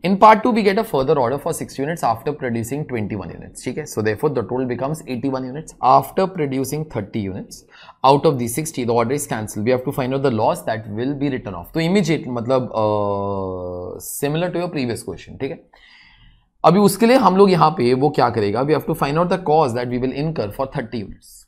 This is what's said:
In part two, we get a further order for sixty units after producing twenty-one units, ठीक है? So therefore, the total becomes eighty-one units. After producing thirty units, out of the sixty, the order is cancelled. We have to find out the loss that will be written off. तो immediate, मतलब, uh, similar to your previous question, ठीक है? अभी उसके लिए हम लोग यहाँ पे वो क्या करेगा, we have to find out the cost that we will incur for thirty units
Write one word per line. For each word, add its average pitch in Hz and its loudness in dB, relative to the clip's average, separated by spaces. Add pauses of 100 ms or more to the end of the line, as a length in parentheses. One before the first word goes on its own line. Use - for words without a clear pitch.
In 202 4
part 214 8
two, 247 2
we 220 2
get 196 4
a 220 -2
further 139 2
order 127 0
for 165 -2
sixty 131 -8
units 160 -4
after 117 -2
producing 123 -4
twenty-one 104 -6
units, 85 -16
ठीक 131 -6
है? 151 -8
So 110 -4
therefore, 127 0
the 127 -2
total 127 -4
becomes 131 -6
eighty-one 131 -4
units. 139 -12
After 135 4
producing 147 -4
thirty 110 -6
units, 98 -10 (400)
out 139 6
of 151 4
the 120 -4
sixty, 143 -6
the 113 0
order 117 0
is 147 -4
cancelled. 107 -6
We 123 4
have 127 0
to 135 -6
find 131 -2
out 135 -2
the 135 2
loss 127 0
that 110 -6 (120)
will 139 -2
be 139 -2
written 127 -8
off. - -18
तो 160 -2
immediate, 165 0 (100)
मतलब, 120 0 (120)
uh, 98 -2
similar 160 -4
to 170 -4
your 170 -6
previous 120 -4
question, 90 -14
ठीक 139 -6
है? - -12 (1080)
अभी 180 6
उसके 202 4
लिए 247 8
हम 190 4
लोग 196 8
यहाँ 160 4
पे 120 2
वो 135 2
क्या 123 4
करेगा, 107 0
we 147 2
have 139 -4
to 160 -2
find 147 0
out 175 0
the 180 0 (120)
cost 143 2
that 123 -4
we 123 -2
will 131 -4
incur 156 -4
for 135 -2
thirty 120 -6
units - -18 (100)